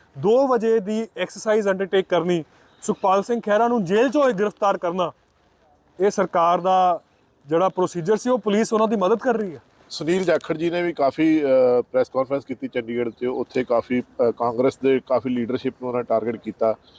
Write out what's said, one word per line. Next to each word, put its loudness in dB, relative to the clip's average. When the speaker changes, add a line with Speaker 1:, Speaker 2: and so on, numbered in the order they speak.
Speaker 1:
ਦੋ 2
ਵਜੇ 2
ਦੀ -4
ਐਕਸਰਸਾਈਜ਼ -2
ਅੰਡਰਟੇਕ 0
ਕਰਨੀ, 0
ਸੁਖਪਾਲ 0
ਸਿੰਘ -4
ਖਹਿਰਾ 4
ਨੂੰ 0
ਜੇਲ੍ਹ 2
'ਚੋਂ 2
ਗ੍ਰਿਫਤਾਰ 0
ਕਰਨਾ, -4
ਇਹ 2
ਸਰਕਾਰ 0
ਦਾ 2
ਜਿਹੜਾ 2
ਪ੍ਰੋਸੀਜਰ -2
ਸੀ -4
ਉਹ 2
ਪੁਲਿਸ 0
ਉਹਨਾਂ 2
ਦੀ -2
ਮਦਦ 2
ਕਰ -2
ਰਹੀ -6
ਹੈ। -20
Speaker 2:
ਸੁਨੀਲ -2
ਜਾਖੜ 0
ਜੀ -2
ਨੇ -2
ਵੀ -2
ਕਾਫੀ, 2
ਅ, 2
ਪ੍ਰੈਸ 0
ਕਾਨਫਰੰਸ -4
ਕੀਤੀ -8
ਚੰਡੀਗੜ੍ਹ -4
'ਚ, -8
ਉੱਥੇ -4
ਕਾਫੀ, -2
ਅ, -2
ਕਾਂਗਰਸ -2
ਦੇ 2
ਕਾਫੀ -2
ਲੀਡਰਸ਼ਿਪ -4
ਨੂੰ -6
ਉਹਨਾਂ -4
ਟਾਰਗੇਟ -2
ਕੀਤਾ। -2